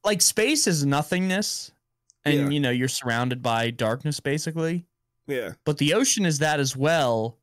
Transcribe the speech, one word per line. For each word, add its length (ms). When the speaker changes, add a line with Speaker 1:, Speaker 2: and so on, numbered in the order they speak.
Speaker 1:
Like, 180
space 440
is 200
nothingness, 840
and, 100
Speaker 2:
Yeah. 140
Speaker 1:
you 120
know, 100
you're 160
surrounded 560
by 260
darkness, 500
basically. 680
Speaker 2:
Yeah. 240
Speaker 1:
But 120
the 160
ocean 320
is 140
that 200
as 160
well 680